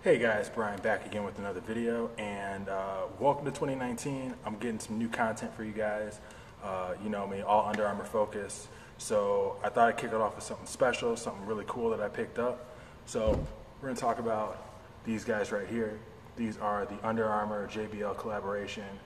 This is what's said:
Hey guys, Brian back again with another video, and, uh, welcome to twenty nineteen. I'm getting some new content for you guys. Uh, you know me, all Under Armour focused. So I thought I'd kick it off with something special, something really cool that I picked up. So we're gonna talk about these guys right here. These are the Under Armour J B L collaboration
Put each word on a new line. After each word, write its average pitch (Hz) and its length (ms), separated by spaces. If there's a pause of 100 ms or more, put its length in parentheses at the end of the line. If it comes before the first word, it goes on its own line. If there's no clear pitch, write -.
Hey 165 140
guys, 110 320
Brian 104 320
back 104 240
again 101 180
with 98 160
another 98 220
video, 117 560
and, 98 500
uh, 95 360 (160)
welcome 139 260
to 139 60
twenty 139 220
nineteen. 131 600 (120)
I'm 107 120
getting 113 200
some 107 200
new 117 100
content 113 460
for 113 100
you 107 80
guys. 107 480 (420)
Uh, 92 400
you 107 80
know 101 160
me, 98 140
all 104 260
Under 107 220
Armour 101 160
focused. 104 640 (300)
So 101 680
I 104 60
thought 117 180
I'd 110 100
kick 120 140
it 110 40
off 107 200
with 104 80
something - 220
special, 120 500
something 98 300
really 104 220
cool 117 240
that 104 100
I 104 80
picked - 280
up. 123 380 (300)
So 110 340 (420)
we're 135 60
gonna 123 100
talk 120 220
about 107 380 (480)
these 110 180
guys 107 300
right 98 160
here. 110 280 (380)
These 110 220
are 104 280
the 101 160
Under 113 240
Armour 104 420
J 107 180
B 101 160
L 101 120
collaboration 101 680 (220)